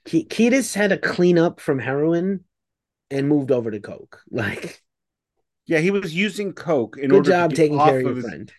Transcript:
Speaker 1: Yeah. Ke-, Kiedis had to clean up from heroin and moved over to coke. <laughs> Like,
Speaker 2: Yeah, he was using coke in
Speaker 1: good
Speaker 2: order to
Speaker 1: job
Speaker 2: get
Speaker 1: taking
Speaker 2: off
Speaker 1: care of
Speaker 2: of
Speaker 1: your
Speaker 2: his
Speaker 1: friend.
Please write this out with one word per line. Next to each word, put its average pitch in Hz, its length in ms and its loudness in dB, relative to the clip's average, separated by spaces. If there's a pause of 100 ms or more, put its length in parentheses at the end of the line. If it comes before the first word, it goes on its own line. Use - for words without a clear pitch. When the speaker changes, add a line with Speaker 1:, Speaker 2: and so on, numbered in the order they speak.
Speaker 1:
Yeah. 110 180 0
Ke-, - 60 -18
Kiedis 240 460 2
had 202 140 0
to 190 80 0
clean 175 420 2
up 170 220 0
from 139 180 -2
heroin 165 640 -2 (680)
and 139 200 -2
moved 139 220 2
over 117 200 0
to 104 80 -8
coke. - 460 -18
<laughs> - 40 -20
Like, 113 520 -6 (840)
Speaker 2:
Yeah, 165 140 0
he 170 120 2
was 190 240 -4
using 196 380 -4
coke 139 440 -4
in 139 140 -4
Speaker 1:
good - 60 8
Speaker 2:
order 165 140 4
to - 60 -
Speaker 1:
job 170 140 2
Speaker 2:
get 139 40 -4
Speaker 1:
taking 147 240 2
Speaker 2:
off 147 100 6
Speaker 1:
care 135 120 2
of 127 60 -2
Speaker 2:
of - 0 -
Speaker 1:
your 127 100 -2
Speaker 2:
his 123 80 -8
Speaker 1:
friend. 87 340 -12